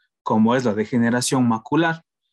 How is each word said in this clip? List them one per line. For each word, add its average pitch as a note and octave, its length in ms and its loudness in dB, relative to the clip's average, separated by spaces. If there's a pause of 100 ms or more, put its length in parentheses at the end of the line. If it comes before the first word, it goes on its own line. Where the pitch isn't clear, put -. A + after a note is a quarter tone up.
(220)
como A2+ 340 2
es C3 80 -2
la A2+ 80 0
degeneración A#2+ 720 0
macular, D#3+ 560 -2 (300)